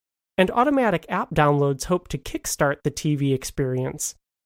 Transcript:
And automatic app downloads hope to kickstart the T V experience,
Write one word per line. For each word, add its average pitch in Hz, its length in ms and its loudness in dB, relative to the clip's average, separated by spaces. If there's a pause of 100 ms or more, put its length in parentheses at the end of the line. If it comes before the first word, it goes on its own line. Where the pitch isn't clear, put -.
(380)
And 196 140 4
automatic 240 560 2
app 202 260 -4
downloads 143 520 2
hope 180 220 -2
to 151 100 -6
kickstart - 680 -4
the 143 80 -2
T 151 240 -2
V 139 160 0
experience, 131 840 -6 (320)